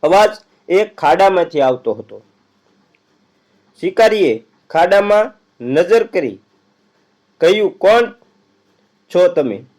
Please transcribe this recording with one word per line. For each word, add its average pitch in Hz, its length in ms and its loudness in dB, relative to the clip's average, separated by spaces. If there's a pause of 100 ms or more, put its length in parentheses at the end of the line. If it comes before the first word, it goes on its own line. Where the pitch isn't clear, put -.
અવાજ 190 280 2 (380)
એક 202 280 -2
ખાડામાંથી 165 640 0
આવતો 127 340 -2
હતો. 107 280 -18 (1600)
શિકારીએ 185 640 0 (260)
ખાડામાં 208 640 0 (280)
નજર 175 440 0
કરી, 135 360 -6 (1000)
કહ્યું, 196 380 0
"કોણ 226 340 0 (1000)
છો 175 140 2
તમે?" 131 360 -4 (140)